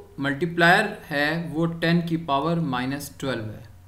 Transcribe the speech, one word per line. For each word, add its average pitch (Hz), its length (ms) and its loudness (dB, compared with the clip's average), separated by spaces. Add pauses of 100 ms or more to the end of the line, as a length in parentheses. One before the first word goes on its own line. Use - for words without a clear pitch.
(200)
multiplier 170 840 2
है 156 440 0
वो 160 180 0
टेन 165 360 2
की 165 140 -2
power 160 440 0
minus 135 600 -4
twelve 123 220 -4
है 107 220 -12 (240)